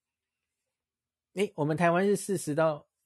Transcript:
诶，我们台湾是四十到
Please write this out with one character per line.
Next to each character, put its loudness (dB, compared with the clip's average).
诶， -2
我 -4
们 0
台 2
湾 2
是 4
四 -4
十 -4
到 0